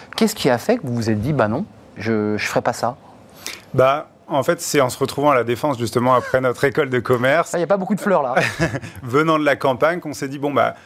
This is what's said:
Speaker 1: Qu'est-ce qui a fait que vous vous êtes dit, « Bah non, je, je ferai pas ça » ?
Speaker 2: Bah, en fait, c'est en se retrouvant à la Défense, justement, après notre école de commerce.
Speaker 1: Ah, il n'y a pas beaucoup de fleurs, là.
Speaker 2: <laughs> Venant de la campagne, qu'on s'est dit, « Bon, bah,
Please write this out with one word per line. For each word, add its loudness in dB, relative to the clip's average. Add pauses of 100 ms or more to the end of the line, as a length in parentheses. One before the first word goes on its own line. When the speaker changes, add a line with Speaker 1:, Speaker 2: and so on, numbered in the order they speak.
(140)
Speaker 1:
Qu'est-ce 0
qui 0
a 4
fait 0
que -8
vous -4
vous -2
êtes 0
dit, « -2
Bah 2
non, -2 (320)
je, -2
je -4
ferai 0
pas -2
ça » ? -4 (800)
Speaker 2:
Bah, 2 (220)
en 0
fait, 0
c'est 0
en 4
se -8
retrouvant 0
à 4
la 4
Défense, -2
justement, 2
après 2
notre -2
école 0
de 0
commerce. 2
Speaker 1:
Ah, -2
il 0
n'y 0
a -4
pas 2
beaucoup -2
de -6
fleurs, 2
là. -2 (320)
Speaker 2:
<laughs> -10
Venant 2
de 0
la 4
campagne, 0
qu'on -10
s'est -8
dit, « -10
Bon, -4
bah, 2 (120)